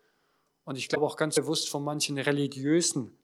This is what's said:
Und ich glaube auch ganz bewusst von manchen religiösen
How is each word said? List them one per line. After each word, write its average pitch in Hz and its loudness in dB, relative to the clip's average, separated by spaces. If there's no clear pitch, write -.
Und 135 -6
ich 120 -8
glaube 147 2
auch 143 -2
ganz 156 0
bewusst 147 0
von 143 -4
manchen 147 -2
religiösen 143 2